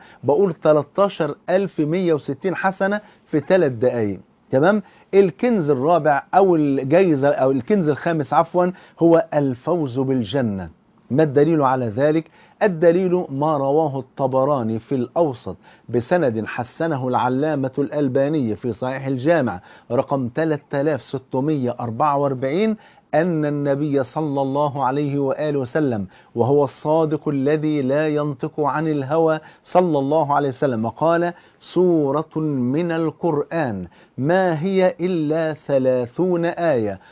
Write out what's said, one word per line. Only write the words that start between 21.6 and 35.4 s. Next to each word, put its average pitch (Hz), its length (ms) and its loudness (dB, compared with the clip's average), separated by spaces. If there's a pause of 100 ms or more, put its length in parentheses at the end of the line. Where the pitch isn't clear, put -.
أربعة 131 380 -2
وأربعين، 143 600 -2 (360)
أن 156 320 0
النبي 143 580 0
صلى 139 380 -4
الله 139 440 -2
عليه 143 340 -2
وآله 143 400 -2
وسلم، 120 480 -2 (280)
وهو 135 280 2
الصادق 156 640 -2
الذي 147 520 0
لا 143 260 0
ينطق 147 520 -4
عن 151 280 -2
الهوى 156 520 0 (240)
صلى 170 360 2
الله 143 360 0
عليه 143 120 0
وسلم، 117 420 -2
قال: 170 440 0 (260)
"سورة 156 800 0
من 151 520 -2
القرآن 151 960 -4 (300)
ما 165 440 0
هي 185 380 0
إلا 160 540 -2